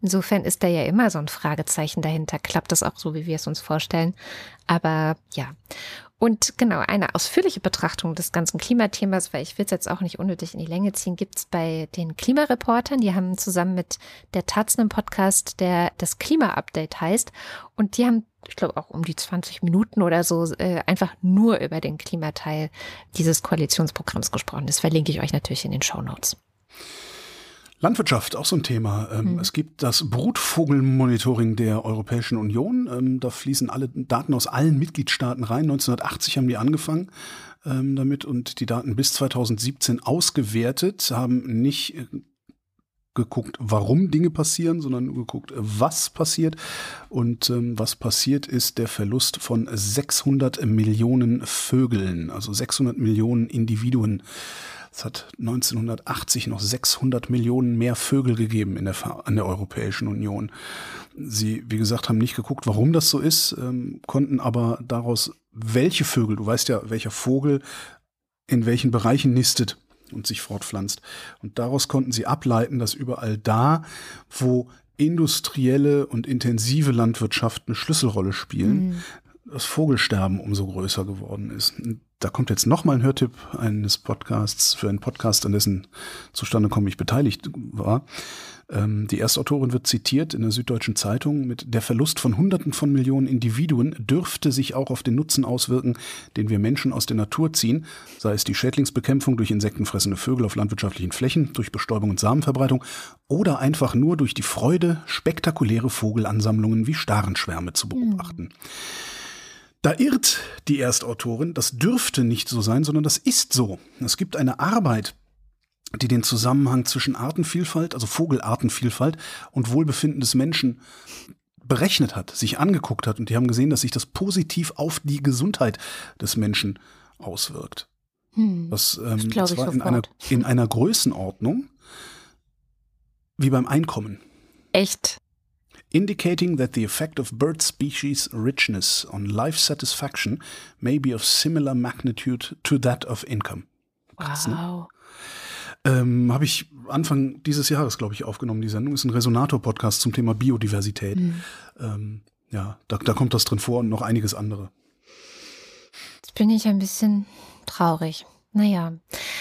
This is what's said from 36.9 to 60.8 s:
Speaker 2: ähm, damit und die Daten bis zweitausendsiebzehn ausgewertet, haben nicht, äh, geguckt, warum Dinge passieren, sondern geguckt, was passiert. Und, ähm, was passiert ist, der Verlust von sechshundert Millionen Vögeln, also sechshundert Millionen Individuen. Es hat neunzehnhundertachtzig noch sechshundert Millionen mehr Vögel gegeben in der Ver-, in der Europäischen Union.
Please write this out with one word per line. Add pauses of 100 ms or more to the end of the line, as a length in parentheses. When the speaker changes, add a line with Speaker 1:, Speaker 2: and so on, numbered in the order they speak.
Speaker 2:
ähm,
damit
und
die
Daten
bis
zweitausendsiebzehn
ausgewertet,
haben (180)
nicht,
äh, (1080)
geguckt,
warum
Dinge
passieren,
sondern
geguckt,
was
passiert. (540)
Und,
ähm,
was
passiert
ist,
der
Verlust
von
sechshundert
Millionen
Vögeln,
also
sechshundert
Millionen
Individuen. (680)
Es
hat
neunzehnhundertachtzig
noch
sechshundert
Millionen
mehr
Vögel
gegeben
in
der
Ver-,
in
der
Europäischen
Union. (680)